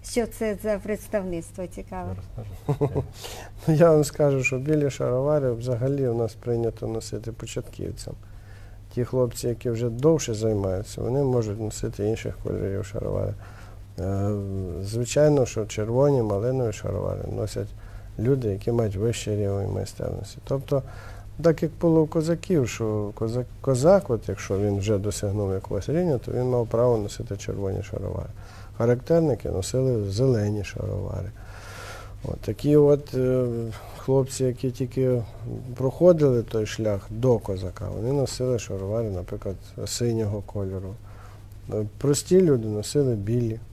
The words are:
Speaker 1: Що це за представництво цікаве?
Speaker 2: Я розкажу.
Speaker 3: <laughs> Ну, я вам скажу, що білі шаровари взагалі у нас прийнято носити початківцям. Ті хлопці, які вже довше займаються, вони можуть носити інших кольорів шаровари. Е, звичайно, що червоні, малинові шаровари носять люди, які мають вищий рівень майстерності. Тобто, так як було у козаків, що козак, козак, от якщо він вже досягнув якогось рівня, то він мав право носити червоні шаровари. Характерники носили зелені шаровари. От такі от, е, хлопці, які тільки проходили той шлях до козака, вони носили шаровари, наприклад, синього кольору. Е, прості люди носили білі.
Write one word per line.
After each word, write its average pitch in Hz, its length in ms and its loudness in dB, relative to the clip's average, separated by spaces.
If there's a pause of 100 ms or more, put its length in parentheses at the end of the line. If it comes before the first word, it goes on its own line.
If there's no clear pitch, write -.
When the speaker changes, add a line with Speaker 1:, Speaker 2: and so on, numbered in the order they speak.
Speaker 1:
Що 233 200 0 (140)
це 214 240 -2
за 214 200 0
представництво 190 800 -4 (120)
цікаве? 185 340 -8
Speaker 2:
Я 185 60 -6 (640)
розкажу. 139 260 0 (340)
Speaker 3:
<laughs> - 300 -6
Ну, 160 60 6
я 160 180 10
вам 151 120 8
скажу, 139 400 2
що 135 140 0
білі 143 320 2
шаровари 131 640 2
взагалі 127 560 0
у 117 100 2
нас 113 160 0
прийнято 117 540 0
носити 110 440 -6
початківцям. - 840 -8 (800)
Ті 123 120 0
хлопці, 123 420 0
які 120 220 -2
вже 117 200 0
довше 131 440 2
займаються, 104 680 0
вони 131 220 0
можуть 113 380 0
носити 107 460 -4
інших - 360 -2
кольорів 98 420 -2
шаровари. 101 480 -2 (680)
Е, 98 300 0 (540)
звичайно, 123 640 4
що 110 200 -4
червоні, 123 560 2
малинові 113 520 2
шаровари 95 480 -4 (140)
носять 104 320 -4 (520)
люди, 123 280 2
які 101 240 0
мають 113 240 2
вищий 107 420 0
рівень 98 340 0
майстерності. - 680 -6 (100)
Тобто, 135 340 0 (640)
так 160 200 6
як 156 80 0 (100)
було 160 200 6
у 151 60 4
козаків, 160 600 2
що 107 460 -2
козак, 117 300 -2 (160)
козак, 156 480 6
от 110 200 0
якщо 98 300 -2
він 101 180 2
вже 101 200 2
досягнув 101 560 0
якогось 98 360 -4
рівня, 160 280 2
то - 140 -6
він 127 180 0
мав 120 180 2
право 117 300 4
носити 104 400 -4
червоні 98 460 -4
шаровари. 95 460 -6 (480)
Характерники 123 720 4
носили 113 640 0
зелені 104 520 2
шаровари. 98 680 -4 (960)
От - 160 -6
такі 143 360 2
от, 143 380 6
е, 127 320 2 (520)
хлопці, 131 460 2
які 127 280 0
тільки 127 500 0 (540)
проходили 139 680 6
той 107 220 0
шлях 104 440 0
до 117 300 4
козака, 95 460 -6 (100)
вони 113 180 -2
носили 127 460 0
шаровари, 104 500 -2
наприклад, 95 460 -6 (300)
синього 110 600 0
кольору. 95 480 -6 (800)
Е, 107 120 0 (120)
прості 147 440 4
люди 131 260 4
носили 117 480 0
білі. 113 440 0 (140)